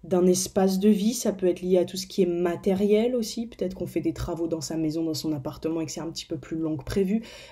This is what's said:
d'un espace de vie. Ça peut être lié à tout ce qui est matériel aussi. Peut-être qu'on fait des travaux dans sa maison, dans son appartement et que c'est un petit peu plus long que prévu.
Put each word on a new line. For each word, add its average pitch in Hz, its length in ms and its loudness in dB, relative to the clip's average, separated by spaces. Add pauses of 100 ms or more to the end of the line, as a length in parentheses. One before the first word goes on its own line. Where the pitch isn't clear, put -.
d'un 180 240 4
espace 190 500 2
de 202 120 6
vie. 214 260 4
Ça 208 180 0
peut 190 140 0
être 180 160 0
lié 180 160 4
à 175 60 2
tout 185 120 -10
ce - 80 -6
qui - 160 -2
est 180 60 6
matériel 196 880 2
aussi. 233 320 -4
Peut-être 185 260 -6
qu'on 180 140 -6
fait 170 140 -4
des 160 120 -2
travaux 170 340 -4
dans 165 140 -4
sa 160 160 -6
maison, 160 260 -2
dans 160 120 -2
son 156 180 -4
appartement 151 480 -4
et 156 60 -6
que - 40 -10
c'est 170 100 -10
un 160 100 -8
petit - 160 -12
peu 165 100 -6
plus 160 200 -8
long 156 200 -2
que - 60 -10
prévu. 202 400 0 (280)